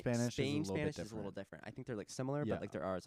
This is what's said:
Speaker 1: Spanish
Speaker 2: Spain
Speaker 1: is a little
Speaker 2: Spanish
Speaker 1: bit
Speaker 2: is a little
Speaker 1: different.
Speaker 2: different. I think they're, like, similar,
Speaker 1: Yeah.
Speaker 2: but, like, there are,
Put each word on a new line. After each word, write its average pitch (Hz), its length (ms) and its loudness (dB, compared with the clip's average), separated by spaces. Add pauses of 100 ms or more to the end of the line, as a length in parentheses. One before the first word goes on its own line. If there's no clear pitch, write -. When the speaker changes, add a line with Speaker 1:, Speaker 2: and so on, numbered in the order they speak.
(120)
Speaker 1:
Spanish 120 220 4
Speaker 2:
Spain 143 280 2
Speaker 1:
is - 80 0
a - 40 2
little - 20 4
Speaker 2:
Spanish 151 220 2
Speaker 1:
bit - 80 -2
Speaker 2:
is 104 60 -8
a 110 40 -6
little 101 160 -4
Speaker 1:
different. 92 320 -8
Speaker 2:
different. - 40 -8
I 110 40 -8
think - 160 -8
they're, 123 80 -2
like, 98 160 -4
similar, 139 340 0
Speaker 1:
Yeah. 110 100 2
Speaker 2:
but, - 60 -2
like, 101 100 -4
there 82 120 -2
are, 92 240 2